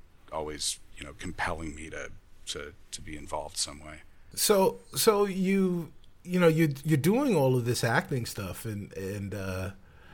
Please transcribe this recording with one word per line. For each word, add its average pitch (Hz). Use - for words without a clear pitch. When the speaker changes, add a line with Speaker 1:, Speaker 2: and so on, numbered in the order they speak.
Speaker 1:
always, 76
you 73
know, 73
compelling 80
me 78
to, 73
to, 73
to 80
be 78
involved 76
some 73
way. 76
Speaker 2:
So, 190
so 202
you, 185
you 180
know, 175
you, 160
you're 156
doing 220
all 135
of 120
this 120
acting 123
stuff, -
and, 101
and, 98
uh, 95